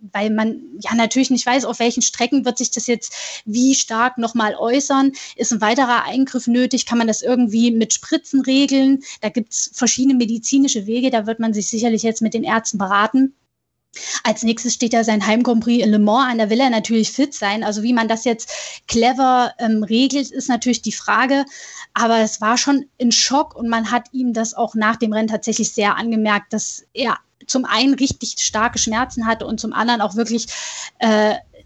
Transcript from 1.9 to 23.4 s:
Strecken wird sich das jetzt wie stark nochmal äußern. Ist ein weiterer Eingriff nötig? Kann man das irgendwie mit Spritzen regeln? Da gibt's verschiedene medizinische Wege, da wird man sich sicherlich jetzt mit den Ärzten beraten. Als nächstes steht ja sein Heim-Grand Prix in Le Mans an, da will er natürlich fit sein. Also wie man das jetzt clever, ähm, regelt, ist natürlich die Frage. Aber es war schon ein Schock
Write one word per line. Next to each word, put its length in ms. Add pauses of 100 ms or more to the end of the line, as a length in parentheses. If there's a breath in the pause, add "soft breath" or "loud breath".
Strecken 420
wird 140
sich 100
das 160
jetzt 600
wie 280
stark 460
nochmal 360
äußern. 580 (220 loud breath)
Ist 160
ein 100
weiterer 420
Eingriff 420
nötig? 400
Kann 140
man 80
das 160
irgendwie 480
mit 200
Spritzen 500
regeln? 580 (220 loud breath)
Da 80
gibt's 440
verschiedene 400
medizinische 720
Wege, 240
da 160
wird 140
man 160
sich 140
sicherlich 340
jetzt 180
mit 140
den 80
Ärzten 340
beraten. 560 (920 loud breath)
Als 180
nächstes 320
steht 200
ja 100
sein 240
Heim-Grand 360
Prix 200
in 80
Le 80
Mans 320
an, 80
da 100
will 100
er 120
natürlich 400
fit 240
sein. 280
Also 200
wie 100
man 140
das 180
jetzt 240 (380 loud breath)
clever, 720
ähm, 240
regelt, 480
ist 180
natürlich 320
die 100
Frage. 540 (480 loud breath)
Aber 280
es 200
war 160
schon 280 (140)
ein 120
Schock 440